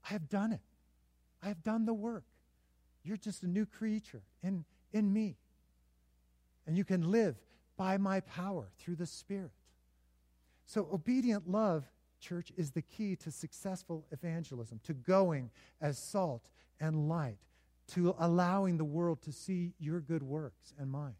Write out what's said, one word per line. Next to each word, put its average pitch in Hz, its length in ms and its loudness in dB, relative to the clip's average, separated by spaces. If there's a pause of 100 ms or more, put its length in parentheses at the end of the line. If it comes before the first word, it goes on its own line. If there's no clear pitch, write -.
I 190 60 -6
have 165 160 -4
done 208 220 2
it. 117 100 -2 (800)
I 180 60 -6
have 175 160 -6
done 220 220 2
the 226 80 0
work. 220 320 -6 (800)
You're 202 140 -4
just 196 260 -6
a 180 40 -2
new 196 180 2
creature 214 580 -4 (200)
in, 180 220 -2 (260)
in 214 200 4
me. 208 260 2 (1300)
And 160 100 0
you 196 60 2
can 175 280 2
live 202 260 4 (400)
by 190 200 2
my 196 220 2
power 180 480 -6 (100)
through 170 180 -6
the 170 100 -4
Spirit. 190 460 -8 (1120)
So 196 260 -2
obedient 208 580 2
love, 185 360 2 (340)
church, - 380 -8
is 151 140 -2
the 160 100 -2
key 196 360 -4
to - 140 -10
successful 175 800 -8
evangelism, 139 720 -6
to 160 100 -4
going 151 560 4 (320)
as 143 160 0
salt 165 520 -2 (300)
and 156 280 2
light, 151 300 0 (500)
to 180 300 4
allowing 175 600 4
the 156 80 2
world 160 380 0
to 151 80 -8
see 175 480 -4
your 160 200 -2
good 156 240 -2
works 139 560 -6
and 135 100 -4
mine. 135 300 -6